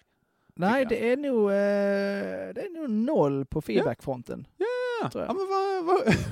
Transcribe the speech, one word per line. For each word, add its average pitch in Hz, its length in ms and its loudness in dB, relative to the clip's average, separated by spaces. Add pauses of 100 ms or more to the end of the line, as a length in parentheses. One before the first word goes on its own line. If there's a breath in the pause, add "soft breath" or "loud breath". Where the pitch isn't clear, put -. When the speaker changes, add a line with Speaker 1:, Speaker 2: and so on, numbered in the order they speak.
(560)
Speaker 1:
Nej, 220 320 2
Speaker 2:
Tycker 233 80 0 (100)
jag. 247 120 2
Speaker 1:
det 294 100 -4
är 269 40 0
nog, 214 200 4
eh, 202 1040 0
det - 80 -8
är 392 200 -8
nog 285 80 -4
noll 214 560 2
på 156 160 -4
feedbackfronten. 127 880 -2 (100)
Speaker 2:
Ja. 480 520 -2
Speaker 1:
Tror - 140 -4
jag. - 60 -2
Speaker 2:
Ja, - 40 -2
men 381 160 -4
vad, 381 360 -2
vad, 349 300 4 (160)